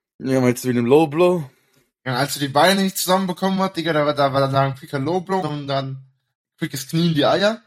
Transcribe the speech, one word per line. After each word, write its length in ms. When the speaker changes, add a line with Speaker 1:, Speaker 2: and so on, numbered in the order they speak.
Speaker 1:
Ja, 220
meinst 220
du 60
wegen 80
dem 80
Low 220
Blow? 420
Speaker 2:
Ja, 100
als 200
er 60
die 120
Beine 300
nicht 140
zusammenbekommen 640
hat, 180
Digga, 160
da 120
war, 100
da 180
war, 80
da 100
war 120
ein 120
quicker 240
Low 220
Blow 260
und 200
dann 360
quickes 300
Knie 220
in 40
die 120
Eier. 420